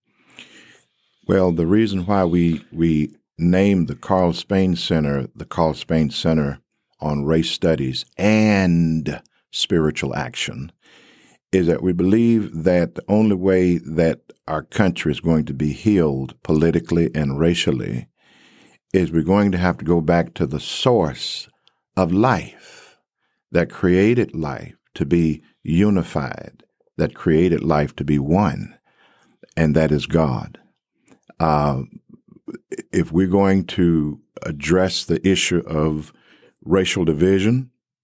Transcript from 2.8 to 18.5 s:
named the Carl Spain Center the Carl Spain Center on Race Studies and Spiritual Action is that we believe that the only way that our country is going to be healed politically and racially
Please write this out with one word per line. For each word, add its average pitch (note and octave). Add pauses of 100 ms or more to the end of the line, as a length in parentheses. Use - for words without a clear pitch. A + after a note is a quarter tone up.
named F2+
the D2
Carl F#2
Spain F#2
Center C#2+
the -
Carl D#2+
Spain D#2+
Center D2+ (400)
on D2
Race D#2+
Studies C2+ (120)
and F2 (300)
Spiritual D#2
Action - (800)
is F2+
that E2
we F#2
believe G2
that F2
the -
only G#2
way F2+
that D#2+ (280)
our D#2
country F2
is C#2
going D#2+
to C#2
be D2
healed D2+
politically E2
and C#2+
racially D2 (840)